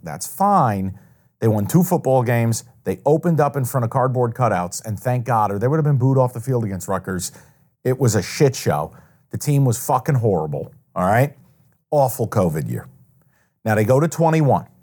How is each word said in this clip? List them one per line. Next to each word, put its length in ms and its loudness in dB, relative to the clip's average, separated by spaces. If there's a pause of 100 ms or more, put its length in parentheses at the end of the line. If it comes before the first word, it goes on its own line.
that's 220 -12
fine. 720 0 (440)
They 80 2
won 180 0
two 160 4
football 400 0
games. 400 0 (220)
They 200 -4
opened 360 2
up 160 0
in 80 -2
front 180 -2
of 60 0
cardboard 460 0
cutouts, 500 -2
and 120 -6
thank 280 -4
God, 260 0
or 80 -4
they 80 0
would 80 0
have 80 0
been 140 2
booed 200 2
off 140 2
the 80 -12
field 240 -2
against 240 -6
Rutgers. 460 -4 (500)
It 160 0
was 160 2
a 80 0
shit 320 0
show. 400 -4 (360)
The 60 -6
team 280 0
was 200 -2
fucking 300 0
horrible, 580 -2 (220)
all 100 0
right? 300 2 (560)
Awful 380 0
covid 400 0
year. 180 -8 (800)
Now, 100 0
they 80 4
go 160 4
to 80 2
twenty-one. 600 2 (160)